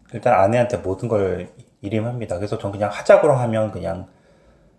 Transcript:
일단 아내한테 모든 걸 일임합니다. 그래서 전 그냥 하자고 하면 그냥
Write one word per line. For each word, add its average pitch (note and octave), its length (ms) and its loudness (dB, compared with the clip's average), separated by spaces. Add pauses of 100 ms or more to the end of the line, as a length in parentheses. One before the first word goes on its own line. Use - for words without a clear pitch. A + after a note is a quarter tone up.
(140)
일단 A#2 220 2
아내한테 G#2+ 420 4
모든 F#2+ 300 -6
걸 F#2 420 -2 (320)
일임합니다. A2 560 -4
그래서 G#2 220 -6
전 G2+ 120 -6
그냥 G2+ 200 -4
하자고 E3+ 400 4
하면 A2 400 0
그냥 F2+ 360 -8 (720)